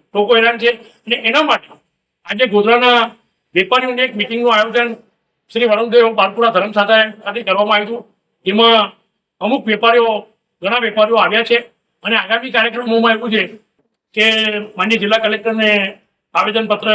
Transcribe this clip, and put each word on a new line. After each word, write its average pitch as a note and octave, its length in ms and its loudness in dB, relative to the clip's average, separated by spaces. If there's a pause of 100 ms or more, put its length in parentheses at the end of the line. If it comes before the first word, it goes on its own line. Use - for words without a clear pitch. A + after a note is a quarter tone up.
(120)
લોકો G#3 240 0
હેરાન A#3 220 2
છે A3+ 120 0 (320)
અને A3 220 -6
એના B3+ 200 0
માટે C4+ 260 -2 (580)
આજે G#3 200 -2
ગોધરાના A#3 520 2 (560)
વેપારીઓની B3 500 0
એક B3 100 -6
મિટિંગનું A3+ 380 -2
આયોજન A3+ 360 0 (640)
શ્રી A#3 180 0
વરુણદેવ A3+ 440 2
બાલપુરા G3+ 380 0
ધર્મ G3 220 0
શાળા G#3+ 300 4 (200)
ખાતે G#3 200 -8
કરવામાં G#3 340 0
આવ્યું G#3 100 -4
હતું. A#3 140 -8 (440)
એમાં G#3+ 460 2 (500)
અમુક A3 240 -2
વેપારીઓ, A3+ 460 2 (500)
ઘણા A3+ 240 -4
વેપારીઓ G#3+ 320 0
આવ્યા G#3+ 320 0
છે A#3 80 2 (460)
અને G#3+ 140 -4
આગામી A3 340 -4
કાર્યક્રમોમાં A3+ 640 0
એવું A3+ 160 -6
છે G#3 120 0 (720)
કે G#3+ 100 2 (480)
માનનીય A3 280 -2
જિલ્લા A3 220 0
કલેક્ટરને A3 460 -2 (640)
આવેદનપત્ર G#3 600 -2